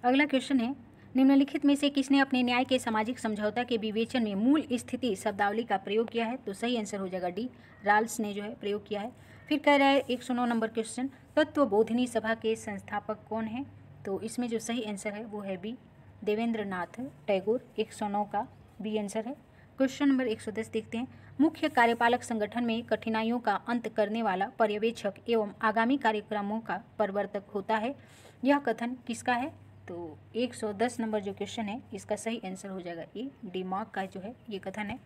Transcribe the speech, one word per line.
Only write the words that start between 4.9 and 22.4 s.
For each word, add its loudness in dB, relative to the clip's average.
शब्दावली 0
का 0
प्रयोग 0
किया -2
है? -4
तो -8
सही -2
आंसर -4
हो -4
जाएगा -4
डी, -4
राल्स 4
ने -2
जो -6
है -8
प्रयोग -6
किया -4
है। -8
फिर 0
कह 6
रहा 6
है 6
एक -4
सौ -4
नौ 0
नंबर 0
क्वेश्चन -4
तत्वबोधिनी 4
सभा 0
के 0
संस्थापक -6
कौन -4
हैं? -8
तो -4
इसमें -4
जो -2
सही -4
आंसर -6
है -8
वो -10
है -6
बी, -8
देवेंद्रनाथ -2
टैगोर, 0
एक -4
सौ -4
नौ 0
का -4
बी -2
आंसर -4
है। -8
क्वेश्चन 2
नंबर 4
एक -2
सौ -8
दस -6
देखते -4
हैं, -4
मुख्य 2
कार्यपालक 4
संगठन -2